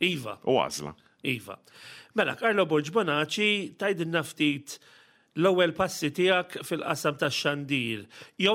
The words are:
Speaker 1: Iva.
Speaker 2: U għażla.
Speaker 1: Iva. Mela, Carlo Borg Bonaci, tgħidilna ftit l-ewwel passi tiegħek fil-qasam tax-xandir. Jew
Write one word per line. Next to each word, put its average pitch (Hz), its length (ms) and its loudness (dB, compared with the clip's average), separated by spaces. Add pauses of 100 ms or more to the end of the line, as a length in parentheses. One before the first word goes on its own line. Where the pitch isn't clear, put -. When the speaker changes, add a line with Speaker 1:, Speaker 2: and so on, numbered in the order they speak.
Speaker 1:
Iva. 135 440 -2
Speaker 2:
U 127 140 4
għażla. 73 360 -4 (300)
Speaker 1:
Iva. 98 340 -6 (560)
Mela, 135 220 0
Carlo 208 300 4
Borg 151 260 0
Bonaci, 202 840 0
tgħidilna 170 440 0
ftit 143 520 -2 (600)
l-ewwel 180 360 4
passi 170 400 -2
tiegħek 180 480 2
fil-qasam 151 560 -2
tax-xandir. 139 840 -2 (340)
Jew 196 180 4